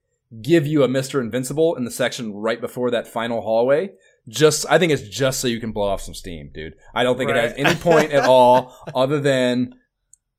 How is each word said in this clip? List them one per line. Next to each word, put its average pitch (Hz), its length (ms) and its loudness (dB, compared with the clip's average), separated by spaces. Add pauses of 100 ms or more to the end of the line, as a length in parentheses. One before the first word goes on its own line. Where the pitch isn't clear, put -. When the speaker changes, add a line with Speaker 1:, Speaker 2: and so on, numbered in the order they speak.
(420)
Speaker 1:
give 151 240 4
you 147 160 2
a 120 60 4
Mister 135 320 -2
Invincible 135 560 -2
in 123 80 -6
the 113 80 -8
section 117 420 -4
right 110 260 -4
before 123 300 -6
that 113 160 -2
final 117 340 -6
hallway. 123 520 0 (340)
Just, 147 420 2
I 160 100 4
think 170 120 2
it's 104 160 -2
just 127 320 -2
so 131 80 -4
you 117 140 -2
can 113 100 -8
blow 104 160 -2
off 98 140 -2
some 90 140 -14
steam, 78 380 -14
dude. 78 220 -14 (180)
I 123 120 0
don't 123 120 2
think 127 140 -2
it 113 60 0
has 117 160 0
Speaker 2:
Right. 139 140 -2
Speaker 1:
any 170 100 2
point 156 340 2
at 135 140 2
Speaker 2:
<laughs> 127 40 4
Speaker 1:
all 127 460 4 (220)
other 135 240 0
than 127 560 0 (640)